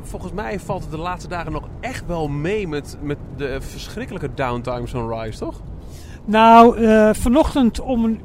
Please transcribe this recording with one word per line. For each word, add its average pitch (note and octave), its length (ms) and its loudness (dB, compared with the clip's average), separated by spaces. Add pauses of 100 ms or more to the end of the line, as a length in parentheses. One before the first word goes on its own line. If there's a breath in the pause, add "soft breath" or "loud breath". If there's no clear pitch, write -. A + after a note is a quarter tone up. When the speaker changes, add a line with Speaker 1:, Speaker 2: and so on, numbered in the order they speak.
Speaker 1:
volgens F#3 300 -10
mij G#3+ 280 -6
valt F#3 220 -6
het D3+ 80 -12
de D#3 80 -8
laatste E3+ 300 -8
dagen E3 240 -8
nog D3 160 -8 (120)
echt B3 260 -10
wel E3 220 -4
mee E3+ 400 -4
met, D3 340 -8
met D3 160 -6 (180)
de C3+ 240 -6
verschrikkelijke E3+ 760 -10
downtimes A#2+ 560 -4
van A2+ 220 -4
Rise, A2+ 260 -8
toch? - 240 -8 (600 loud breath)
Speaker 2:
Nou, A3+ 520 10
eh, G#3+ 360 6
vanochtend B3 680 2
om A#3 240 -2
een A3+ 200 -2